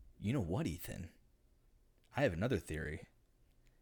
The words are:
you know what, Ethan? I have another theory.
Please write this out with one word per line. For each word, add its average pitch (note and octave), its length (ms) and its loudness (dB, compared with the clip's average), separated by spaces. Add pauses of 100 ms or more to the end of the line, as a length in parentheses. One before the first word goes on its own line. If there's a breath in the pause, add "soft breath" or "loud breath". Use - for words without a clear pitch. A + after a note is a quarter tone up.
(180)
you G2+ 140 2
know C#3+ 80 4
what, C#3+ 260 0
Ethan? - 440 -6 (1080)
I C3+ 60 2
have B2+ 100 6
another G#2+ 260 2
theory. D2+ 440 -4 (800)